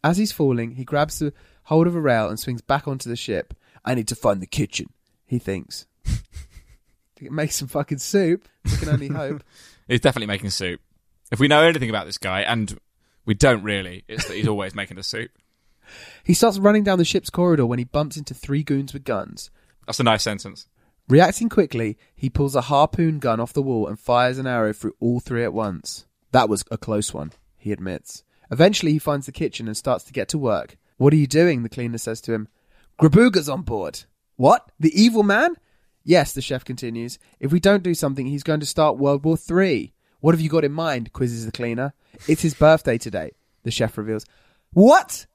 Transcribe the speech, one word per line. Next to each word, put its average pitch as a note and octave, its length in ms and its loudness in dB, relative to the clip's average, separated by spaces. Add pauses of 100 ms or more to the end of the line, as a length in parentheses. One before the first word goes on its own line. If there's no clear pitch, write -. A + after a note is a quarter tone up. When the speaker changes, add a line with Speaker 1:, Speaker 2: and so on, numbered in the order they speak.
Speaker 1:
As E3+ 140 2
he's G#3 140 0
falling, A#2+ 440 -2
he C3 80 -12
grabs D3 340 -2
the D3 140 -4 (320)
hold E3 240 4
of F3 80 -2
a E3 40 -2
rail A#2 280 2
and G#2+ 100 -8
swings A#2+ 240 -8
back C#3 240 -4
onto C3 220 -8
the A#2+ 80 -8
ship. - 380 -6 (300)
"I B2+ 120 -2
need A2 120 -4
to B2 60 -6
find G2+ 260 0
the F2+ 60 -12
kitchen," - 440 -6 (360)
he B2 140 -4
thinks. - 460 -10 (180)
<laughs> - 1160 -10
"Make D3 300 -4
some - 160 -6
fucking C#3+ 320 -6
soup. F#3 500 0 (160)
We - 120 0
can D#3+ 140 -2
only C#3 180 -2
hope." C#3+ 340 -6 (240)
Speaker 2:
<laughs> - 220 -20
He's B2 120 2
definitely B2 280 0
making G2+ 220 -4
soup. F2+ 300 -6 (520)
If A2+ 80 -4
we C#3+ 80 4
know D3 140 6
anything D#3 280 4
about G2+ 160 -4
this F#2+ 120 -12
guy, F#2+ 240 -4
and A2 360 -4 (480)
we A2 80 0
don't A2+ 300 4
really, G2 420 -6
it's - 220 -10
that - 80 -10
he's D#3+ 100 -4
always G2+ 280 -4
making F#2+ 240 -10
the F#2+ 40 -16
soup. - 300 -10 (880)
Speaker 1:
He - 100 0
starts G3 260 2
running G#3 260 4
down G3 140 2
the E3+ 60 4
ship's - 260 -2
corridor E3+ 360 2
when A#2+ 140 -2
he A#2+ 40 -4
bumps D3 320 -4
into C#3+ 180 -14
three C#3+ 280 -4
goons C#3 300 -4
with - 120 -14
guns. - 460 -8 (360)
Speaker 2:
That's - 120 -10
a C3 60 0
nice A2 180 2
sentence. G2+ 460 -10 (400)
Speaker 1:
Reacting F3 400 4
quickly, A#2 500 -2 (160)
he C3 160 -4
pulls C#3 240 -2
a B2+ 60 2
harpoon D3+ 580 0
gun A#2 220 -2
off A#2+ 140 -6
the C#3+ 80 0
wall A#2 260 -2
and G#2+ 100 -10
fires B2 400 0
an C3 80 -6
arrow A#2 260 0
through - 280 -8
all A#2+ 180 0
three A#2+ 240 -4
at G#2+ 120 -4
once. G2+ 520 -6 (240)
"That B2 180 4
was G2+ 220 -2
a A2+ 80 -8
close G#2+ 340 -4
one," D2+ 200 -10 (240)
he G#2 160 -8
admits. - 500 -10 (280)
Eventually, E3 420 2
he D#3 80 2
finds C#3+ 260 -4
the C3+ 60 -14
kitchen B2 340 -6
and A2 100 -8
starts B2 280 -4
to - 80 -20
get G#2+ 160 -8
to D#3+ 100 -4
work. G#2+ 380 -4 (220)
"What C#3 140 6
are D#3 40 4
you D3 100 4
doing?" D3 380 2
the A2+ 40 -6
cleaner A#2 300 -8
says A2+ 240 -8
to A#2 100 -6
him. G#2+ 140 -4 (540)
"Grabuga's E3+ 480 6
on D3 140 -6
board." G2+ 420 -8 (320)
"What? E3+ 420 4
The D#3 160 2
evil A3 300 6
man?" B3 320 2 (480)
"Yes," D#3 280 4
the C3+ 80 -8
chef B2+ 240 -8
continues. A#2+ 540 -8 (220)
"If C#3 120 -2
we F3 80 4
don't G3 220 4
do F3+ 120 -2
something, C3+ 320 -4
he's C#3 160 -6
going D3+ 180 -2
to D3 60 -8
start D#3 320 2
World C#3 260 0
War D#3+ 120 2
Three." E3 560 -2 (280)
"What D#3+ 140 6
have D#3+ 60 0
you D#3 100 0
got D#3 140 2
in C#3+ 80 0
mind?" D3 400 -4
quizzes A#2+ 340 -4
the A2 60 -10
cleaner. A#2+ 400 -6 (340)
"It's D#3 160 2
his D#3+ 120 0
birthday D3+ 440 4
today," F#2 320 -8 (320)
the A#2+ 80 -6
chef A2+ 260 -2
reveals. G#2+ 280 -6 (480)
"What? C4+ 640 6